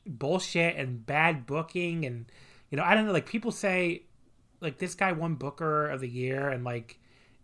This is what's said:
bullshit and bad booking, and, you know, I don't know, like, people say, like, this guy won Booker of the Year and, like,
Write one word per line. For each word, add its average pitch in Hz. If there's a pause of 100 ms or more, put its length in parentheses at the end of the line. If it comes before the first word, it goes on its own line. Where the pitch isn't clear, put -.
bullshit 170
and 123
bad 151
booking, 165
and, 120 (440)
you 139
know, -
I 180
don't 214
know, 202
like, 151
people 226
say, 185 (580)
like, 160
this 175
guy 190
won 165
Booker 151
of 135
the 127
Year 131
and, 123
like, 120 (460)